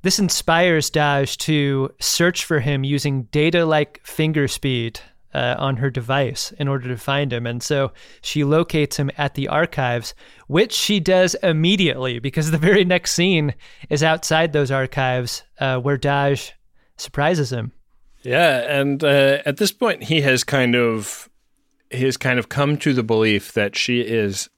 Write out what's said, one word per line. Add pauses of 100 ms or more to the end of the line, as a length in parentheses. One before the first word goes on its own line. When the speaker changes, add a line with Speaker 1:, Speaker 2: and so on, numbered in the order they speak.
Speaker 1:
this
inspires
Daj
to
search
for
him
using
data
like
finger
speed, (340)
uh,
on
her
device
in
order
to
find
him.
And
so (280)
she
locates
him
at
the
archives, (340)
which
she
does
immediately,
because
the
very
next
scene (340)
is
outside
those
archives, (180)
uh,
where
Daj (440)
surprises
him. (500)
Speaker 2:
Yeah,
and,
uh,
at
this
point,
he
has
kind
of, (640)
he
has
kind
of
come
to
the
belief
that
she
is